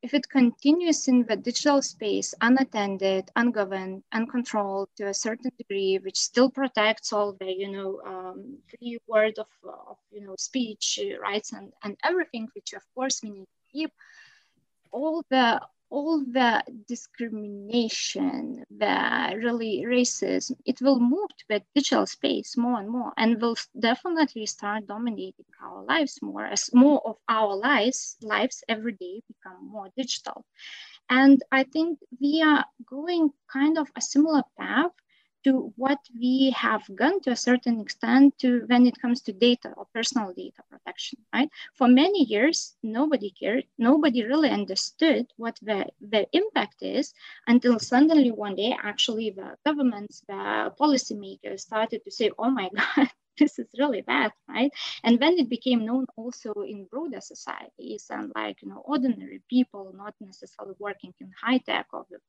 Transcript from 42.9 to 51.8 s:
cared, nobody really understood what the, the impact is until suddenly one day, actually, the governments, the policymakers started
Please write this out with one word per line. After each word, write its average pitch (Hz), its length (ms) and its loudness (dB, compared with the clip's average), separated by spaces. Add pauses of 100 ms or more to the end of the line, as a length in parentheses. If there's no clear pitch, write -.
cared, 233 360 -4 (120)
nobody 254 460 4
really 269 260 2
understood 208 800 0 (100)
what 233 240 -8
the, 202 240 -2 (160)
the 208 320 0
impact 370 480 0
is 208 320 -4 (340)
until 247 300 6
suddenly 277 540 6
one 208 240 -6
day, 220 260 -2
actually, 214 480 -2
the 190 340 -6
governments, 254 640 -2
the 202 520 -4
policymakers 208 800 -2
started 220 460 -4